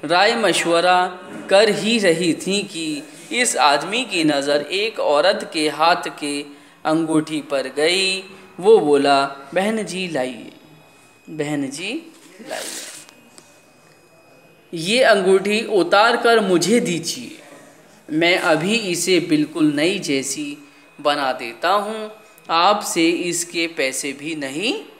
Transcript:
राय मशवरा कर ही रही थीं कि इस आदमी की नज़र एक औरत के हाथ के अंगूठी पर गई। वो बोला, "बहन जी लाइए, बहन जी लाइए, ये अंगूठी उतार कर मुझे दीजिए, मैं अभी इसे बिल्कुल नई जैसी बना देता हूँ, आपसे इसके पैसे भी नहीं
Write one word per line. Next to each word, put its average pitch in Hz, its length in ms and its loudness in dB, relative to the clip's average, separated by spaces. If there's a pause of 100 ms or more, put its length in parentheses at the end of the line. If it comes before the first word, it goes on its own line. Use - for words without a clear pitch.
राय 185 300 4
मशवरा 180 840 2 (320)
कर 202 180 6
ही 208 300 0
रही 170 360 2
थीं 190 300 -4
कि 156 380 -8 (300)
इस 240 240 0
आदमी 151 480 2
की 185 200 -2
नज़र 147 380 0
एक 208 380 -6
औरत 170 540 0
के 151 140 0
हाथ 156 340 2 (180)
के 143 240 -6 (400)
अंगूठी 156 560 0
पर 139 220 -4
गई। 180 640 0 (360)
वो 208 180 6
बोला, 139 460 4 (300)
"बहन 208 300 -2
जी 185 240 -8
लाइए, 127 440 -8 (800)
बहन 147 400 -4
जी 190 420 -10 (360)
लाइए, - 160 -10 (2000)
ये 190 280 0
अंगूठी 202 640 4
उतार 202 500 4
कर 233 240 4
मुझे 190 400 2
दीजिए, 151 580 -6 (720)
मैं 165 280 2
अभी 170 360 2
इसे 185 460 0
बिल्कुल 151 540 0
नई 170 240 0
जैसी 143 600 -6 (420)
बना 143 320 0
देता 123 360 -6
हूँ, 214 440 -2 (380)
आपसे 175 600 2
इसके 170 560 -4
पैसे 143 460 -6
भी 143 220 -10
नहीं 160 500 -6 (160)